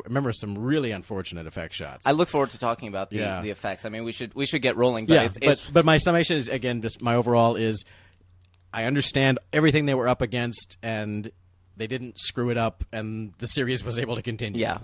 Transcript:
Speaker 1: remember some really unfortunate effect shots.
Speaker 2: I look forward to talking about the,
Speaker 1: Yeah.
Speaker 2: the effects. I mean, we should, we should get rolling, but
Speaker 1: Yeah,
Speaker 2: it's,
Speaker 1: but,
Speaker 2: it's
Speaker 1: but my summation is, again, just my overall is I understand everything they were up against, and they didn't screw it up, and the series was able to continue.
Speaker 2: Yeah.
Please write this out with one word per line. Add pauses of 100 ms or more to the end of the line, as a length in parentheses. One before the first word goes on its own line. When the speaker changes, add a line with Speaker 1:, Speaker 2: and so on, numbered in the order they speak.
Speaker 1:
remember
some
really
unfortunate
effect
shots.
Speaker 2:
I
look
forward
to
talking
about
the,
Speaker 1:
Yeah.
Speaker 2:
the
effects.
I
mean,
we
should,
we
should
get
rolling,
but
Speaker 1:
Yeah,
Speaker 2:
it's,
Speaker 1:
but,
Speaker 2:
it's
Speaker 1:
but
my
summation
is,
again,
just
my
overall
is (880)
I
understand (140)
everything
they
were
up
against,
and (460)
they
didn't
screw
it
up,
and
the
series
was
able
to
continue.
Speaker 2:
Yeah.